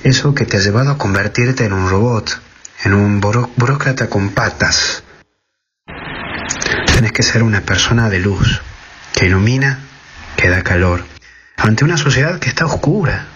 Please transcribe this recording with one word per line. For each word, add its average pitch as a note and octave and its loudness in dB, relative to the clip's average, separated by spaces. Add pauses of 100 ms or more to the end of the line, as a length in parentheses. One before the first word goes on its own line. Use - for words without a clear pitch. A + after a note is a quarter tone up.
eso C3+ 2
que A#2 0
te - -2
ha - -2
llevado A#2 2
a C#3+ -2
convertirte G#2+ 0
en G2+ 0
un F#2 0
robot, G#2+ 0 (440)
en G2 2
un G#2 2
buró-, A2+ 0
burócrata C3 0
con G2 0
patas. - -2 (1900)
Tenés A#2 4
que - 0
ser A2+ 2
una G#2+ 2
persona A2+ 2
de F#2 0
luz, G2 0 (500)
que - 2
ilumina, B2+ 2 (560)
que - 2
da F2 2
calor. F2+ 0 (540)
Ante A2 2
una E3+ 2
sociedad C#3+ 0
que - -4
está D#3+ -2
oscura C#3+ 0